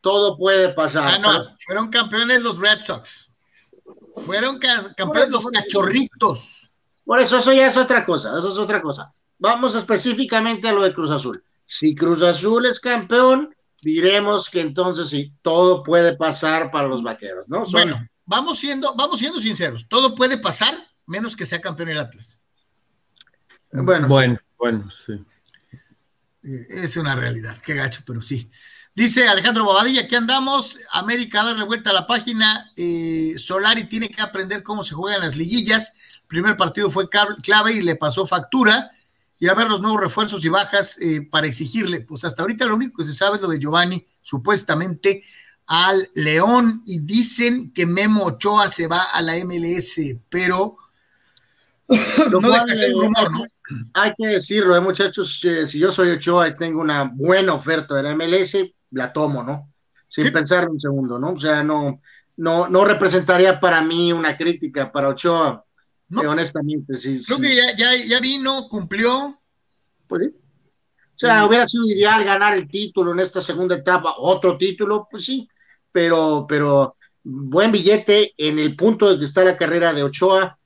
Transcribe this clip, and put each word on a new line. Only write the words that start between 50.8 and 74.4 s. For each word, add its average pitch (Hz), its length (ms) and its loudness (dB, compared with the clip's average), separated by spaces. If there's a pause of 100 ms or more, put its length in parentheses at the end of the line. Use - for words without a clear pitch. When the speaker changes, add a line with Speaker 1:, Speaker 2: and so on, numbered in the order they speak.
Speaker 2:
<coughs> 269 460 4
Speaker 1:
Lo 185 80 4
Speaker 2:
no 226 80 4
deja 233 160 4
Speaker 1:
cual, - 20 -4
Speaker 2:
de 226 100 0
ser 202 200 2
un 220 80 2
Speaker 1:
eh, - 20 2
Speaker 2:
rumor, 214 240 2
¿no? 226 140 -6 (500)
Speaker 1:
hay 202 240 0
que 220 80 -4
decirlo, 196 500 2
eh, 175 40 4
muchachos, 185 640 -2
eh, 165 240 0
si 147 100 -6
yo 185 140 2
soy 180 180 2
Ochoa 170 380 2
y 151 80 -6
tengo 165 240 -4
una 147 240 -2
buena 165 500 2
oferta 147 400 -4
de 139 80 0
la 147 80 -4
M 156 140 -2
L 175 160 2
S, 185 340 -2 (160)
la 127 220 -6
tomo, 147 300 -2
¿no? 143 280 -10 (380)
Sin 151 160 -4
Speaker 2:
Sí. 156 60 2
Speaker 1:
pensar 165 360 2
un 151 140 -6
segundo, 135 380 -4
¿no? 151 140 -4
O 165 60 -8
sea, 151 240 0
no, 151 380 -2 (380)
no, 170 320 0
no 190 160 6
representaría 185 760 4
para 170 220 4
mí 170 320 2
una 160 200 -2
crítica 151 560 -4
para 185 200 -2
Ochoa, 160 520 0 (460)
Speaker 2:
No. 185 140 -4
Speaker 1:
eh, 151 40 0
honestamente, 151 680 -4
sí, 127 320 -6
Speaker 2:
Creo 262 100 -2
Speaker 1:
sí. 262 60 -4
Speaker 2:
que 269 120 2
ya, 247 220 2
ya, 233 140 2 (180)
ya 240 100 2
vino, 269 480 -2
cumplió. 233 720 -2 (680)
Speaker 1:
Pues 175 180 -4
sí. 294 60 -4
O - 880 -20
sea, 226 240 4
Speaker 2:
Sí. 208 60 4
Speaker 1:
hubiera 233 200 4
sido 233 160 0
ideal 214 400 2
ganar 202 300 2
el 175 120 -2
título 185 460 -2
en 175 80 -2
esta 180 220 -4
segunda 180 320 -2
etapa, 170 420 0
otro 180 400 2